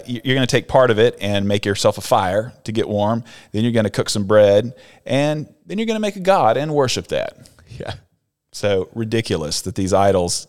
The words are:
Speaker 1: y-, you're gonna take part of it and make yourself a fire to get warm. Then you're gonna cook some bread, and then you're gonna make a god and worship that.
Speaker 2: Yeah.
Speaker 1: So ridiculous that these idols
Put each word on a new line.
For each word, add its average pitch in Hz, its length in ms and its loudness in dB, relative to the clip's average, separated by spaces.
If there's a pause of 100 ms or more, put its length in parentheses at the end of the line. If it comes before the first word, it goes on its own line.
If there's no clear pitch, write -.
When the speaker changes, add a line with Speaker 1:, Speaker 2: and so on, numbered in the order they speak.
Speaker 1:
y-, 120 140 -8
you're 131 140 0
gonna 131 100 0
take 120 220 0
part 127 240 4
of 104 80 0
it 117 200 2
and 101 280 -2
make 104 180 0
yourself 104 320 0
a - 20 -10
fire 107 520 0 (100)
to - 80 -10
get 110 180 -2
warm. 104 360 -2 (260)
Then 107 140 -2
you're 120 80 0
gonna 107 180 0
cook - 180 -2
some 107 160 -2
bread, 104 480 4 (320)
and 147 480 -4 (140)
then 175 120 -8
you're 220 100 -4
gonna 220 100 -2
make 208 160 -4
a 202 60 -12
god 170 360 2
and 151 160 -4
worship 131 360 0
that. - 400 -6 (280)
Speaker 2:
Yeah. - 180 -12 (580)
Speaker 1:
So 95 420 -2
ridiculous 107 680 -4
that 92 120 -8
these 95 180 -2
idols 95 560 2